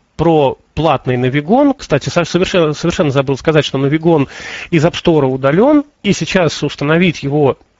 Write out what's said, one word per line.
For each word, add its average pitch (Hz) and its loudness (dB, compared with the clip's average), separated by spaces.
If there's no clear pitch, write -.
про 151 2
платный 131 -2
Навигон. 160 2
Кстати, - -4
со-, 170 -2
совершенно, 170 0
совершенно 165 -2
забыл 135 0
сказать, 151 0
что - -6
Навигон 151 0
из 147 2
App - 0
Store 151 2
удалён, 170 2
и 196 2
сейчас 170 -2
установить 156 0
его 139 0